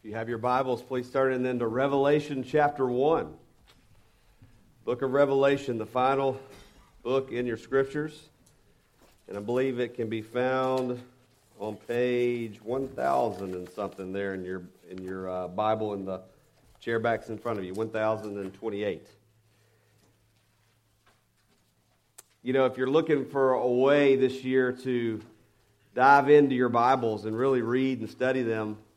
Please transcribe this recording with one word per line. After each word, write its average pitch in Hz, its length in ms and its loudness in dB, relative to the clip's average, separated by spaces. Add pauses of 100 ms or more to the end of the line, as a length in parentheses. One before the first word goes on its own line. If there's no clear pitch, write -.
you 104 60 -10
have 113 160 -6
your 120 80 -4
Bibles, 123 440 0
please 127 280 -6
turn 135 240 2
in 127 100 0
then 127 160 -2
to 117 80 0
Revelation 139 760 2
chapter 143 460 2
one. 127 460 0 (1500)
Book 123 160 -2
of 135 100 -2
Revelation, 139 640 2
the 110 80 -6
final 131 540 0 (640)
book 131 300 -2
in 123 120 -2
your 117 120 -4
scriptures. 135 720 -4 (1000)
And 98 80 -12
I 104 60 -8
believe 123 400 -2
it 120 140 -4
can 113 120 -4
be 110 140 -4
found 127 800 -2 (560)
on 107 160 -8
page 120 880 -2
one 131 240 -4
thousand 120 680 -2
and 90 180 -10
something 95 420 -8
there 98 200 -4
in 92 120 -8
your, 92 160 -8 (280)
in 92 140 -14
your, 92 260 -8
uh, 92 200 -6
Bible 107 440 -2
in 98 120 -8
the 92 160 -8 (580)
chair 117 200 -2
backs 113 280 -2
in 110 100 -8
front 110 220 -6
of 92 60 -8
you, 90 80 -10
one 110 160 -4
thousand 107 480 -4
and 95 160 -10
twenty-eight. 101 560 -6 (3250)
You 127 100 -2
know, 131 120 4
if 127 120 0
you're 127 100 0
looking 151 380 2
for 135 300 2
a 120 120 0
way 135 480 4
this 127 260 0
year 127 300 2
to 120 500 -4 (720)
dive 135 360 6
into 143 260 8
your 123 140 2
Bibles 117 560 2
and 110 120 -4
really 131 240 2
read 127 380 0
and 107 100 -8
study 131 320 -2
them 110 360 -4 (200)